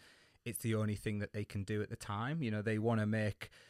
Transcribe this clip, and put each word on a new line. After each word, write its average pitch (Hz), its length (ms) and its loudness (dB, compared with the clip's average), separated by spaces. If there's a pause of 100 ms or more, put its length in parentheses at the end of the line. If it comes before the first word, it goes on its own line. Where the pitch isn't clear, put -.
(460)
it's 117 140 -6
the 113 160 2
only 107 200 2
thing 107 220 -2
that 101 160 -4
they 104 120 -2
can 101 180 -2
do 104 180 -2
at 101 80 -4
the 117 60 -8
time. 123 480 -2
You 110 80 2
know, 107 100 2
they 107 160 2
wanna 107 300 4
make 107 420 0 (200)